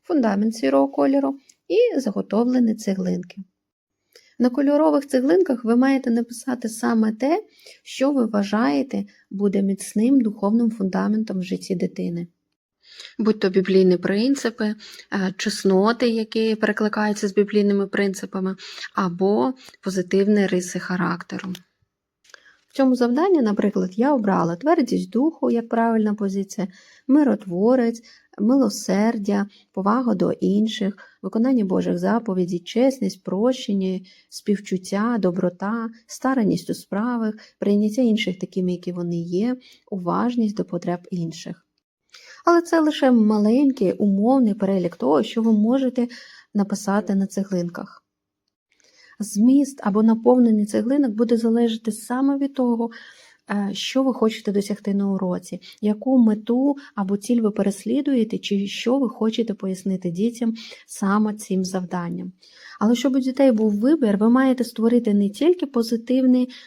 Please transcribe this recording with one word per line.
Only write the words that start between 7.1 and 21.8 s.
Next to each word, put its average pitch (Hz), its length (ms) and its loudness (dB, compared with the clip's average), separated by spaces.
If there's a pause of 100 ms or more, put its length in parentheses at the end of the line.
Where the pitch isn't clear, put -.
те, 294 320 -2 (400)
що - 280 -2
ви 262 140 2
вважаєте 214 800 0 (260)
буде 196 300 0
міцним 214 600 0
духовним 220 500 0
фундаментом 196 680 -2
в 180 40 -4
житті 185 320 -6
дитини. 180 520 -6 (920)
Будь 214 200 0
то 196 100 0
біблійні 185 480 4
принципи, 220 680 -2
е, 208 100 -2 (600)
чесноти, 208 720 2
які 220 460 -2
перекликаються 214 720 -2
з 196 60 -8
біблійними 202 540 2
принципами, 190 680 -4 (400)
або 202 580 0 (280)
позитивні 196 640 2
риси 180 320 -2
характеру. 180 760 -6 (1160)